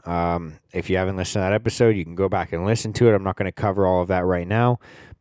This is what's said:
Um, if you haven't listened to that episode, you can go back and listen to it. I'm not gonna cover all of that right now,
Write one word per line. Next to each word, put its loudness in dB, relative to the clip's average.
Um, -2
if -6
you 2
haven't 0
listened -2
to 0
that 0
episode, 2
you -4
can -12
go 0
back -2
and -4
listen -2
to 4
it. 6
I'm 0
not -2
gonna -4
cover 0
all 4
of -2
that 0
right 0
now, 2